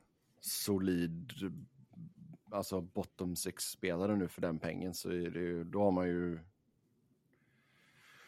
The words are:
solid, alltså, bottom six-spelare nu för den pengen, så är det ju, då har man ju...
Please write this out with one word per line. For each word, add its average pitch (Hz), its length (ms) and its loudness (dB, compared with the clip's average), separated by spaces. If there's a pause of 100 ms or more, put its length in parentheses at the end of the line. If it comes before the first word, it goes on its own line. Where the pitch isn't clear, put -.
(420)
solid, 90 920 0 (1200)
alltså, 98 300 0
bottom 90 540 -4
six-spelare 90 800 0
nu 92 120 4
för 92 140 -6
den 82 180 0
pengen, 87 340 -4
så - 160 -6
är 87 200 0
det 82 100 -4
ju, 87 240 0
då 87 160 -2
har 101 120 8
man 90 160 4
ju... 87 320 0 (1900)